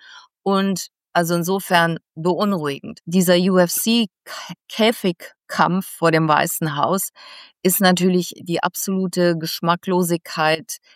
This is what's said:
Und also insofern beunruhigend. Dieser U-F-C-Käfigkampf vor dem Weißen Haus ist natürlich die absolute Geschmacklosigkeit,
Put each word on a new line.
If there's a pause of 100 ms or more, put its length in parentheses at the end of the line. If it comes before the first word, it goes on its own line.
(420)
Und (240)
also
insofern (180)
beunruhigend.
Dieser
U-F-C-Käfigkampf
vor
dem
Weißen
Haus (540)
ist
natürlich
die
absolute
Geschmacklosigkeit, (180)